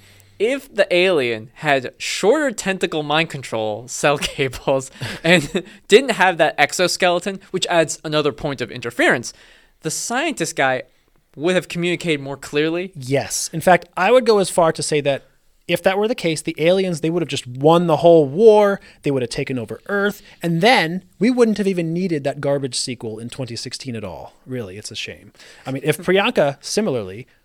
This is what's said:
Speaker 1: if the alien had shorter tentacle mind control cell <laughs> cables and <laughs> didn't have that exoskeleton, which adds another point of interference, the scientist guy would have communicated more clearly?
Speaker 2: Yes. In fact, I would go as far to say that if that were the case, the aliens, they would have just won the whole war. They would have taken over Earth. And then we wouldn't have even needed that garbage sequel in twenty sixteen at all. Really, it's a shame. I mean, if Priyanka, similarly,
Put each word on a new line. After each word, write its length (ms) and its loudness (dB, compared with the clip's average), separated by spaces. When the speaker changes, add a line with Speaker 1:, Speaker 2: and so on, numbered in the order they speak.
Speaker 1:
if 340 -2
the 220 2
alien 600 0
had 420 -2
shorter 540 0
tentacle 520 -4
mind 280 -2
control 580 -6
cell 300 0
<laughs> 0 -
cables 720 -4
and 400 2
<laughs> 120 -20
didn't 220 8
have 260 2
that 220 2
exoskeleton, 840 0
which 160 -4
adds 360 0
another 280 0
point 280 -6
of 100 -6
interference, 600 -2
the 100 -6
scientist 640 -4
guy 260 0
would 180 -2
have 140 -2
communicated 520 -4
more 160 -10
clearly? 600 -2
Speaker 2:
Yes. 560 -4
In 80 -6
fact, 260 4
I 140 2
would 160 6
go 120 4
as 120 0
far 220 2
to 100 -8
say 200 -2
that 200 -2
if 160 -2
that 120 2
were 120 0
the 80 -4
case, 260 -4
the 160 -8
aliens, 420 2
they 100 -2
would 120 -2
have 60 -4
just 180 -6
won 400 4
the 120 2
whole 280 8
war. 540 6
They 100 -2
would 100 -2
have 80 -4
taken 260 -4
over 300 -10
Earth. 340 -2
And 200 0
then 420 2
we 100 2
wouldn't 280 2
have 100 -2
even 240 -2
needed 320 -2
that 160 -4
garbage 340 -2
sequel 460 -8
in 100 -12
twenty 240 -10
sixteen 400 -10
at 80 -8
all. 300 -12
Really, 320 -10
it's 120 -14
a 60 -14
shame. 360 -14
I 60 -8
mean, 140 -6
if 140 2
Priyanka, 640 2
similarly, 680 -4